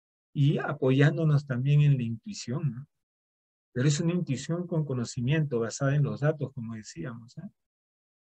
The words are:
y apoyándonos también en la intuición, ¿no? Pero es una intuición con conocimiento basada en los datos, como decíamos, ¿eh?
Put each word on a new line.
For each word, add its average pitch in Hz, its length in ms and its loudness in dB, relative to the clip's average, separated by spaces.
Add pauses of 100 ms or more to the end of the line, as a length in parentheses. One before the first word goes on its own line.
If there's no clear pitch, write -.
(320)
y 143 260 2
apoyándonos 147 880 2
también 139 360 2
en 143 140 6
la 120 80 0
intuición, 117 680 -6
¿no? 127 160 -12 (840)
Pero 127 160 2
es 147 100 2
una 170 140 0
intuición 170 560 -2
con 160 160 0
conocimiento 131 720 -2
basada 135 380 0
en 147 80 4
los 107 160 -4
datos, 151 320 -2
como 113 220 -10
decíamos, 117 640 -14
¿eh? 190 120 -14 (840)